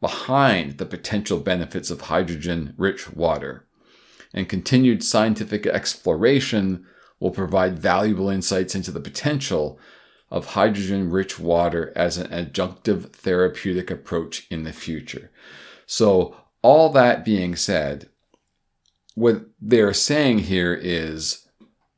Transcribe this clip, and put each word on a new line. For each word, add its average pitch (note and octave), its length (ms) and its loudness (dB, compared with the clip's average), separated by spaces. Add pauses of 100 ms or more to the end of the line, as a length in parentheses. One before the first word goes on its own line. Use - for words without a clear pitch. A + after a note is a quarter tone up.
behind G2 800 0
the F2+ 80 -10
potential G2+ 520 -4
benefits F2 520 -4
of D#2+ 120 -10
hydrogen-rich E2 1120 -4
water, C#2+ 540 -2 (680)
and F#2+ 160 -4
continued A#2+ 560 2
scientific G#2+ 640 0
exploration G2 1200 0 (340)
will F#2 100 0
provide F#2 480 0
valuable F#2+ 520 0
insights F#2+ 440 -2
into F#2+ 160 -6
the C#2 80 -8
potential E2+ 800 -4 (520)
of - 160 -6
hydrogen-rich G2 920 0
water E2+ 560 0
as E2+ 220 -2
an F2 120 -6
adjunctive F2 840 -4
therapeutic F2+ 800 -2
approach - 600 -8
in D#2+ 140 -8
the D#2+ 80 -10
future. - 580 -10 (540)
So G2 520 2 (260)
all D3+ 300 8
that B2 320 4
being F2+ 300 0
said, D2 540 -2 (1040)
what A2 300 2 (160)
they're G#2+ 320 4
saying C#3 460 2
here F2 340 0
is D#2+ 720 -4 (520)